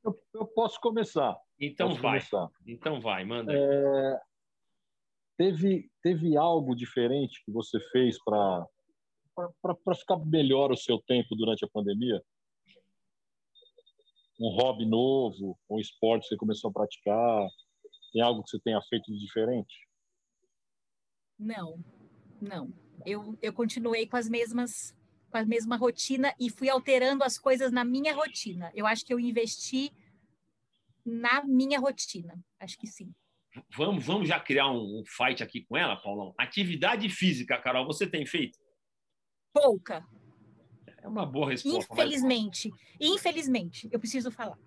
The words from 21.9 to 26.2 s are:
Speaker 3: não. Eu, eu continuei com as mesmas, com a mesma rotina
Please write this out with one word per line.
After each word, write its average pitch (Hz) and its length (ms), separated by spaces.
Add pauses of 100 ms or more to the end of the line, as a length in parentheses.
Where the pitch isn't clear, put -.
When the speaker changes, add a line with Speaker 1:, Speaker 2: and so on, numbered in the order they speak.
Speaker 3:
não. 190 300 (340)
Eu, 208 360
eu 220 120
continuei 226 540
com 247 100
as 226 100
mesmas, 233 680 (340)
com - 80
a 220 80
mesma 226 320
rotina 254 640